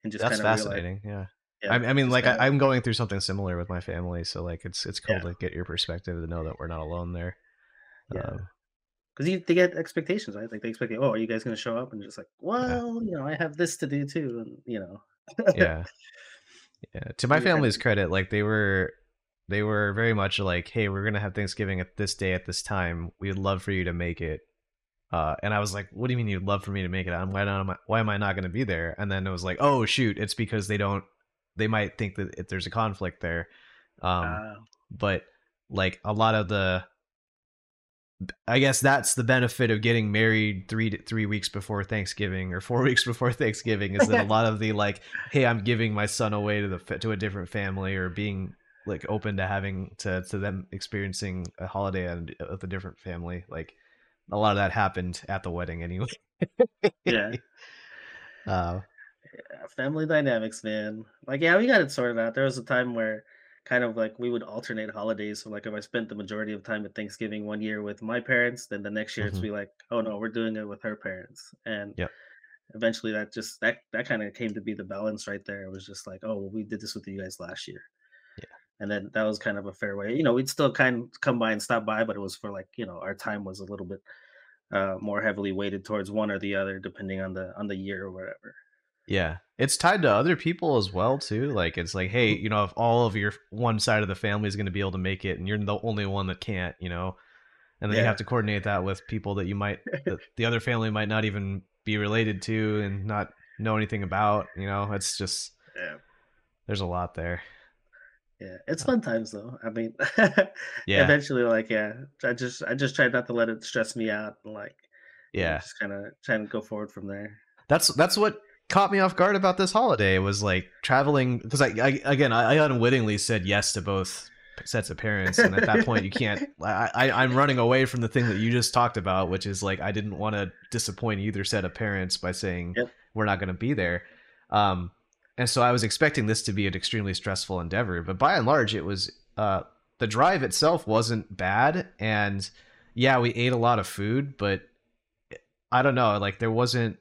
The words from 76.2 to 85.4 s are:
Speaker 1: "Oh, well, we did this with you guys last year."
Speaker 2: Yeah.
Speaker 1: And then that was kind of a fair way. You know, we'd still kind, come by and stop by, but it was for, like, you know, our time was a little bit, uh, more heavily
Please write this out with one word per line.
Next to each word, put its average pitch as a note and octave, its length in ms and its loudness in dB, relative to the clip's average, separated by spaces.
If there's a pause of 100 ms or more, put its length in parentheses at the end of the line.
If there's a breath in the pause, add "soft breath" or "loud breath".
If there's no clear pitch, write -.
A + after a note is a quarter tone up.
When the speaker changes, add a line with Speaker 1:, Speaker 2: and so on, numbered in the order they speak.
Speaker 1:
"Oh, G#2+ 160 -4
well, G2 120 -8
we A2 120 -6
did G#2+ 180 -8
this G#2+ 140 -10
with G2+ 120 -10
you G2 140 -8
guys F#2 180 -12
last F2 280 -12
year." - 160 -16 (540 loud breath)
Speaker 2:
Yeah. - 80 -18 (340 loud breath)
Speaker 1:
And G2+ 120 -6
then G2+ 220 -6
that A2 100 0
was G#2+ 160 0
kind G2+ 180 -4
of G2+ 100 -8
a F#2 60 -10
fair G2+ 240 -6
way. G#2 180 -4
You D#3 80 0
know, B2+ 100 4
we'd C3 160 0
still C#3 240 2
kind, B2 480 2
come B2 180 2
by A2 140 2
and G#2 100 -4
stop A2+ 220 0
by, A2 200 0
but G#2+ 120 -4
it - 20 -8
was F#2+ 160 -8
for, G#2 160 -10
like, F#2+ 260 -10
you A#2 80 -6
know, F#2 140 -12
our F#2+ 160 -6
time G#2 300 -6
was F#2+ 160 -10
a F#2+ 40 -10
little F#2+ 200 -10
bit, F#2+ 160 -12 (720 loud breath)
uh, F#2+ 280 0
more G#2 200 -2
heavily G2+ 320 0